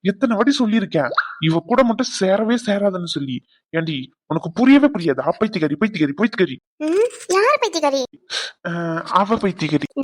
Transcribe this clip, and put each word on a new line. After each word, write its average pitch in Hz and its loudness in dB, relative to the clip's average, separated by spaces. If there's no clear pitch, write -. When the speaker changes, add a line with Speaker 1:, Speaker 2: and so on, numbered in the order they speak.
Speaker 1:
எத்தனை 226 0
வாட்டி 226 4
சொல்லியிருக்கேன், 208 0
இவ 160 2
கூட 240 4
மட்டும் 233 0
சேரவே 208 0
சேராதுன்னு 196 -2
சொல்லி. 139 -6
ஏண்டி, 160 -2
உனக்கு 160 -4
புரியவே 269 6
புரியாதா? 165 -2
பைத்தியக்காரி, 156 -2
பைத்தியக்காரி, 156 0
பைத்தியக்காரி. 190 0
Speaker 2:
ம், 349 0
யார் 480 2
பைத்தியக்காரி? 302 0
Speaker 1:
அஹ், 170 -4
அவ 202 0
பைத்தியக்காரி. 156 -2